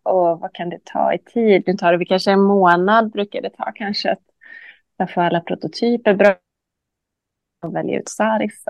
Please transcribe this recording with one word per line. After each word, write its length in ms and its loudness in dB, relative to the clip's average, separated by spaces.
Och 360 0
vad 140 -12
kan 160 -8
det 160 -10
ta 280 -2
i 60 -4
tid? 460 2
Nu 80 -2
tar 180 0
det 60 2
väl 100 -4
kanske 240 0
en 100 4
månad, 680 4
brukar 300 -6
det 80 -8
ta 260 -10
kanske, 360 -6
att 80 -4
jag 160 -4
får 80 -2
alla 200 0
prototyper 760 -2
bra. 200 4
Och 120 -8
välja 240 -2
ut 100 -10
sargs 600 -4